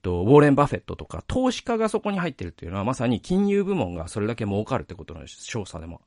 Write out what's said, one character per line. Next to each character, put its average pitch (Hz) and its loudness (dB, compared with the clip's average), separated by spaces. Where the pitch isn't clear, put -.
と、 87 -2
ウ 92 2
ォ 139 10
ー - 12
レ 147 8
ン・ 143 6
バ 143 4
フ 135 -4
ェ - -2
ッ - -6
ト - -12
と - -14
か、 80 -12
投 254 0
資 - -8
家 233 -2
が 220 0
そ 214 -2
こ 208 -4
に 196 -2
入 170 -4
っ - -12
て - -10
る 85 -8
っ - -18
て - -20
い 82 -10
う - -8
の 92 -4
は、 101 -2
ま 127 0
さ 120 -2
に 120 2
金 202 2
融 202 2
部 196 -2
門 98 -2
が 87 -8
そ 104 -4
れ 104 0
だ 120 -2
け 113 -4
儲 101 0
か 127 -4
る - -4
っ - -12
て - -14
こ 80 -16
と 78 -16
の 71 -16
証 - -10
左 82 -12
で 82 -12
も 82 -14